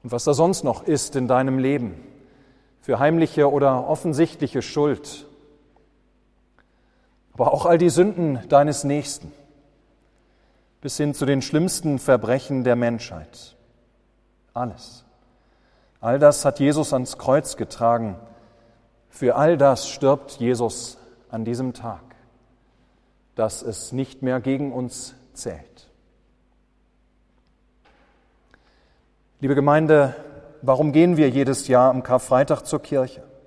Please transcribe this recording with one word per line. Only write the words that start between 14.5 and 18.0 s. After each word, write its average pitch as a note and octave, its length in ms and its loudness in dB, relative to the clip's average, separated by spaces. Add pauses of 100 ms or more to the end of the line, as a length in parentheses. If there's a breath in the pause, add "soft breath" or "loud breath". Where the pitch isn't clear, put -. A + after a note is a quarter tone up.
Alles. - 520 -12 (920)
All A#2+ 180 -2
das D3 260 6
hat C#3 160 -2
Jesus C#3+ 340 0
ans B2+ 260 -6
Kreuz C#3+ 360 0
getragen. A#2 600 -2 (960 soft breath)